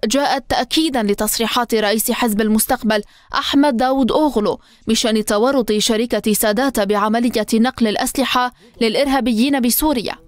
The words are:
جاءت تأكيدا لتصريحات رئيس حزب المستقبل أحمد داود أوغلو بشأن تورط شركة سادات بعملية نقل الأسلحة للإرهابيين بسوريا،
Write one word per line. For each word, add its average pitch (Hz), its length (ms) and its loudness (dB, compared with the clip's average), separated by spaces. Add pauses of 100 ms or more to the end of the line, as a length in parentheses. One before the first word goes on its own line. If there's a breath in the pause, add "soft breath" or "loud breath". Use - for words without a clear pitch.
جاءت 269 440 -2
تأكيدا 262 540 -2
لتصريحات 214 720 -2
رئيس 214 360 0
حزب 220 300 0
المستقبل 214 640 0 (320 soft breath)
أحمد 285 420 2
داود 254 360 0
أوغلو 240 480 0 (260 soft breath)
بشأن 220 380 0
تورط 226 480 2
شركة 214 600 0
سادات 233 480 0
بعملية 214 720 0
نقل 226 320 2
الأسلحة 247 680 -2 (280 soft breath)
للإرهابيين 254 800 0
بسوريا، 247 540 0 (140)